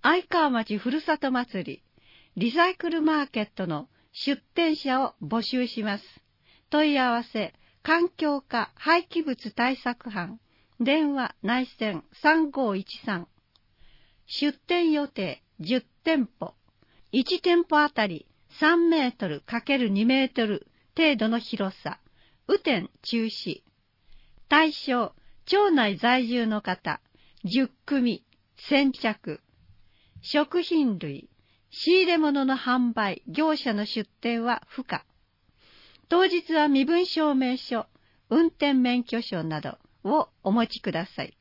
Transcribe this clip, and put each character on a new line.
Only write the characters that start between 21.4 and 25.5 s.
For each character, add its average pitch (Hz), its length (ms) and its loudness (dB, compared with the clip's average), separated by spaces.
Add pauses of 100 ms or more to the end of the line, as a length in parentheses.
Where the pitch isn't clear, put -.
さ。 - 220 -12 (480)
雨 403 100 2
天 269 320 -2 (140)
中 226 220 -2
止。 - 360 -8 (880)
対 311 220 6
象、 247 420 -4 (320)
町 403 240 4